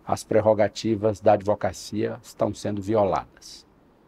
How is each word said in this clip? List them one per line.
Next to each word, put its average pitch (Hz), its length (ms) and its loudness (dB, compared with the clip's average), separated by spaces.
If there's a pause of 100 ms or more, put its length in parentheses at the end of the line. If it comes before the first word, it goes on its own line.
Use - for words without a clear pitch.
as - 160 -2
prerrogativas 107 1000 0
da 107 120 6
advocacia 104 880 -2
estão 107 320 -4
sendo 104 280 -6
violadas. 95 840 -2 (420)